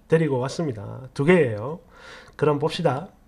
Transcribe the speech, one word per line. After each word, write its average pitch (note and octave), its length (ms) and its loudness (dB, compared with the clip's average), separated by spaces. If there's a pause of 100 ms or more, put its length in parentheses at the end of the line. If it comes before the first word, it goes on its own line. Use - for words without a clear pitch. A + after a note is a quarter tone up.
데리고 D#3 320 2
왔습니다. A#2+ 760 -6
두 C#3 120 -2
개예요. C#3+ 540 2 (560)
그럼 D3 220 2
봅시다. D#3 520 -2 (180)